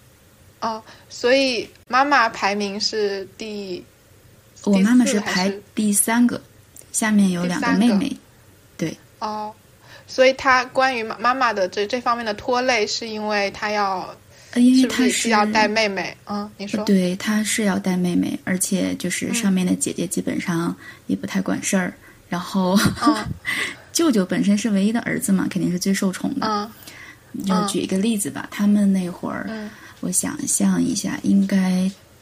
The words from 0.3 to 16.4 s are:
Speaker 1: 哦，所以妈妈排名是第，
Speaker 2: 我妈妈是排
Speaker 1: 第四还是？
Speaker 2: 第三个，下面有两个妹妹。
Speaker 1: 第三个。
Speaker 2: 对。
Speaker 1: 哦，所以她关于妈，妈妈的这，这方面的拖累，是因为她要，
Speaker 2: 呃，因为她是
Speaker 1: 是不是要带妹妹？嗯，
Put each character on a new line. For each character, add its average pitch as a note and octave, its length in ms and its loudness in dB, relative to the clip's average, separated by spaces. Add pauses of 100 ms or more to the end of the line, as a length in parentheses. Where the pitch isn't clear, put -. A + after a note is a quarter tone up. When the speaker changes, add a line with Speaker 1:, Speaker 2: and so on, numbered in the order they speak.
Speaker 1:
哦， A3 240 -6 (280)
所 B3 240 2
以 C4 340 0 (180)
妈 B3+ 160 4
妈 C4+ 280 4
排 G3+ 240 -2
名 G#3 260 -4
是 G3 560 -2
第， G3+ 480 -10 (800)
Speaker 2:
我 G3+ 140 4
妈 G#3+ 160 4
妈 B3 100 6
是 A#3+ 160 2
排 - 80 -6
Speaker 1:
第 - 20 -2
四 F#3 60 -2
还 F#3 120 0
是？ G3 140 -6 (120)
Speaker 2:
第 G#3+ 180 0
三 A#3 340 2
个， - 140 0 (500)
下 A3 200 -2
面 G3+ 200 4
有 F3 140 -2
两 F3+ 160 -2
个 - 120 2
妹 G#3+ 200 4
妹。 G3+ 160 2
Speaker 1:
第 - 0 -
三 - 0 -
个。 - 80 -8 (600)
Speaker 2:
对。 D#3+ 200 -6 (200)
Speaker 1:
哦， G#3+ 340 -6 (540)
所 C4 200 4
以 C4 60 6
她 C4 320 2
关 C4 320 0
于 A3+ 60 -4
妈， A3 160 -8
妈 A#3+ 160 2
妈 B3 180 0
的 F#3+ 160 0
这， G3+ 180 -4
这 A#3+ 140 -4
方 A#3+ 160 0
面 A#3+ 80 -6
的 G#3+ 80 -4
拖 B3 300 -2
累， A#3+ 240 0
是 - 200 -6
因 G#3+ 220 -6
为 G3+ 220 -2
她 G#3+ 200 -8
要， G3 460 -4 (360)
Speaker 2:
呃， B3 80 2
因 B3+ 220 8
为 A#3+ 60 4
她 - 160 2
是 A#3+ 60 4
Speaker 1:
是 - 80 0
不 - 60 -4
是 A3+ 40 -2
要 G#3 180 4
带 G#3+ 220 2
妹 A3 180 0
妹？ F#3+ 380 -6
嗯， G#3 320 -8